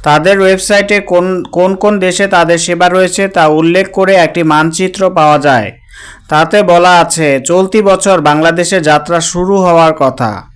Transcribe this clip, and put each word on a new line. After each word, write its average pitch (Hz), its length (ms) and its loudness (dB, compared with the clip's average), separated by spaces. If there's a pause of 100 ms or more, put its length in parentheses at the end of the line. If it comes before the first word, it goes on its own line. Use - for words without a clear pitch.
তাদের 165 360 2
ওয়েবসাইটে 202 600 0
কোন, 185 420 -2 (100)
কোন 185 220 0
কোন 208 240 0
দেশে 185 280 -2
তাদের 170 320 2
সেবা 175 300 0
রয়েছে 185 400 0
তা 175 180 0
উল্লেখ 165 460 0
করে 190 220 0
একটি 170 280 0
মানচিত্র 165 680 -2
পাওয়া 151 280 2
যায়। 127 340 0 (560)
তাতে 165 340 0
বলা 175 360 4
আছে, 151 460 0
চলতি 190 380 0
বছর 190 380 0
বাংলাদেশে 165 600 0
যাত্রা 151 400 -2
শুরু 185 380 -2
হওয়ার 170 340 2
কথা। 127 500 -4 (140)